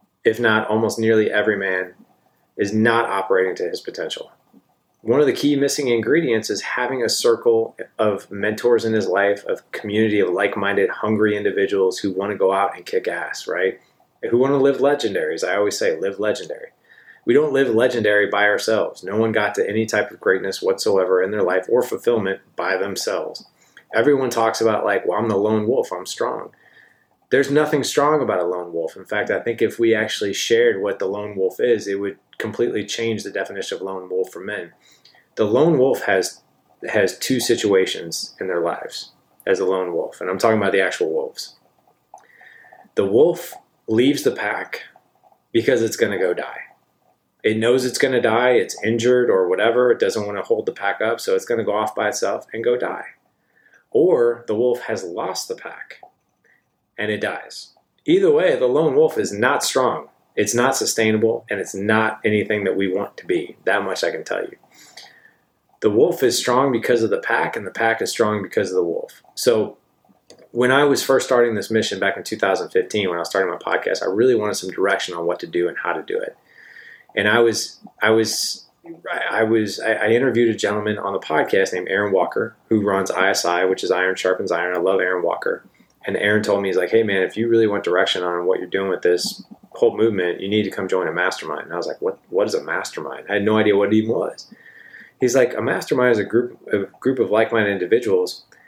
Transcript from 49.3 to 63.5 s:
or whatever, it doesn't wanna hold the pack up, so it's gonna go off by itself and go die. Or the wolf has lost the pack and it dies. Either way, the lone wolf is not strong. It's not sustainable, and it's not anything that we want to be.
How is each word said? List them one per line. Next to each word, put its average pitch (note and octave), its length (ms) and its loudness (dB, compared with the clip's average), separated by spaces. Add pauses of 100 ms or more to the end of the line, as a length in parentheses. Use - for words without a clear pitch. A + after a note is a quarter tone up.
or F#2 180 4
whatever, A#2 420 4
it A2+ 80 2
doesn't G2+ 280 0
wanna G2+ 160 -6
hold A2+ 240 -2
the F#2 60 -2
pack G2 280 -4
up, A#2 200 -2
so - 140 -2
it's F#2+ 100 0
gonna A2+ 200 -2
go G2+ 80 -2
off G#2+ 220 -2
by G#2+ 140 -2
itself G2+ 440 -4
and A2+ 120 -6
go B2 120 2
die. - 280 -6 (880)
Or B2 560 4
the G#2+ 80 -2
wolf B2 280 2
has F#2+ 220 -6
lost F2+ 440 -8
the A#2 80 -8
pack - 440 -16 (960)
and G#2+ 140 -4
it G#2 100 -4
dies. - 540 -8 (300)
Either F3+ 260 4
way, D3+ 260 4
the B2 100 0
lone C#3 280 2
wolf D3+ 240 4
is G2 140 -2
not B2 300 0
strong. - 460 -2 (260)
It's G#2 200 0
not B2+ 220 2
sustainable, A2 760 0
and G2+ 100 -4
it's F2 140 -8
not G#2+ 500 0
anything G#2 400 0
that F#2+ 120 0
we G2 100 0
want F#2+ 300 -4
to - 100 -18
be. - 380 -4